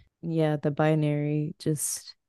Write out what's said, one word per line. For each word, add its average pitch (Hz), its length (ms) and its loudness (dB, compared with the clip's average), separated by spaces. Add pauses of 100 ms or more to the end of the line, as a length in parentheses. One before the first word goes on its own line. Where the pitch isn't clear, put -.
(220)
yeah, 160 340 0
the 147 140 -2
binary 151 880 2
just, - 560 -4 (140)